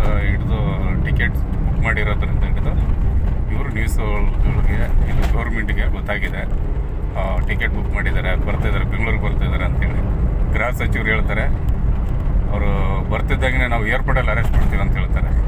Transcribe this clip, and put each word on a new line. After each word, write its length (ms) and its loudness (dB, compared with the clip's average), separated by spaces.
ಹಿಡಿದು 400 0
ಟಿಕೆಟ್ 280 0
ಬುಕ್ 500 0
ಮಾಡಿರೋದ್ರಿಂದ 600 0
ಹಿಡಿದು 280 0
ಇವರು 180 -2
ನ್ಯೂಸ್‌ಗಳಿಗೆ, 1120 0
ಇದು 260 2
ಗೌರ್ಮೆಂಟಿಗೆ 580 -2
ಗೊತ್ತಾಗಿದೆ, 500 -4
ಆ, 300 -2
ಟಿಕೆಟ್ 260 -2
ಬುಕ್ 200 -2
ಮಾಡಿದ್ದಾರೆ, 420 0
ಬರ್ತಿದ್ದಾರೆ, 500 0
ಬೆಂಗಳೂರಿಗೆ 380 0
ಬರ್ತಿದ್ದಾರೆ 420 0
ಅಂತೇಳಿ. 360 0
ಗೃಹ 160 0
ಸಚಿವರು 380 -2
ಹೇಳ್ತಾರೆ, 380 0
ಅವರು 200 0
ಬರ್ತಿದ್ದಾಗನೇ 580 0
"ನಾವು 200 0
ಏರ್ಪೋರ್ಟಲ್ಲಿ 440 0
ಅರೆಸ್ಟ್ 220 0
ಮಾಡ್ತೀವಿ" 280 4
ಅಂತ 160 0
ಹೇಳ್ತಾರೆ. 340 -2